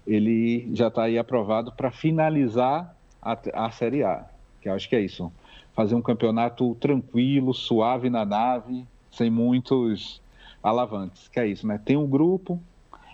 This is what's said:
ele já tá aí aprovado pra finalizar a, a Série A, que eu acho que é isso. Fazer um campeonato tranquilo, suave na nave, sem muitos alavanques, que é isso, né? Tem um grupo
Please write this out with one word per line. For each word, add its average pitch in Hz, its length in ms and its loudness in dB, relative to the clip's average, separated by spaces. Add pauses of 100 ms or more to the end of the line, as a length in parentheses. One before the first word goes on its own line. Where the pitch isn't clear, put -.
ele 113 720 2
já 113 160 2
tá 113 140 0
aí 113 120 2
aprovado 117 540 0
pra 131 220 -4
finalizar 156 1040 0 (260)
a, 113 160 -4 (160)
a 110 160 -4
Série 123 320 -2
A, 92 240 -2 (340)
que - 80 -8
eu 95 40 -2
acho 101 160 -6
que 131 80 2
é 110 40 2
isso. 92 300 -6 (440)
Fazer 110 200 0
um 120 80 2
campeonato 117 800 0
tranquilo, 131 760 2
suave 123 560 0
na 113 140 0
nave, 120 600 -2 (280)
sem 117 180 0
muitos 120 920 0 (400)
alavanques, 107 680 -2
que - 100 -6
é 117 80 2
isso, 104 220 -4
né? 107 160 -4
Tem 139 120 2
um 147 100 0
grupo 170 540 0 (540)